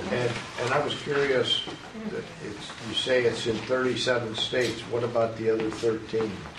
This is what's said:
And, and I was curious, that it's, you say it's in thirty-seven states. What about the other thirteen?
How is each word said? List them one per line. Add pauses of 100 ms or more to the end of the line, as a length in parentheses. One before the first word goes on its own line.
(100)
And, (300)
and
I
was
curious, (480)
that (220)
it's, (180)
you
say
it's
in
thirty-seven
states.
What
about
the
other
thirteen? (280)